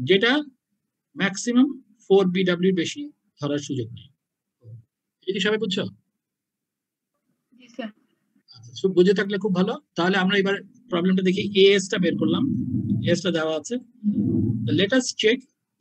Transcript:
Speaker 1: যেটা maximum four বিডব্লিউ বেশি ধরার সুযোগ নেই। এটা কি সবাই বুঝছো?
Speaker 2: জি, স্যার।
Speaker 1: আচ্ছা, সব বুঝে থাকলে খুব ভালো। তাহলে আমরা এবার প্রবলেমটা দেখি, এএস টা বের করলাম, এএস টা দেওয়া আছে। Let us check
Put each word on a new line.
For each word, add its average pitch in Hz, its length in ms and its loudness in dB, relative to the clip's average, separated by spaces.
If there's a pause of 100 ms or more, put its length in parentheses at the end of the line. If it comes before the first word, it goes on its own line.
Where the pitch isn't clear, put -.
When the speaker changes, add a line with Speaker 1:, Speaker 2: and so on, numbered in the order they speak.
Speaker 1:
যেটা 196 220 2 (880)
maximum 240 460 2 (380)
four 196 180 4 (120)
বিডব্লিউ 185 460 2
বেশি 147 200 -6 (380)
ধরার 143 280 -4
সুযোগ 123 200 -6 (100)
নেই। - 100 -20 (1120)
এটা - 140 -8
কি 208 100 -4
সবাই 214 180 -2
বুঝছো? 190 200 -4 (1700)
Speaker 2:
জি, 247 180 -20
স্যার। 220 140 -8 (680)
Speaker 1:
আচ্ছা, - 240 -20
সব 196 180 2
বুঝে 180 220 6
থাকলে 202 240 -2
খুব 208 160 0
ভালো। 208 140 2 (240)
তাহলে 185 260 2
আমরা 190 180 0
এবার 196 140 0 (360)
প্রবলেমটা 185 360 2
দেখি, 196 160 0 (200)
এএস 196 280 6
টা 220 120 -2
বের 165 180 0
করলাম, 160 220 0 (640)
এএস 170 180 2
টা 190 120 -2
দেওয়া 160 220 -2
আছে। 233 160 -8 (1040)
Let 196 180 2
us 254 80 0 (160)
check - 180 2 (420)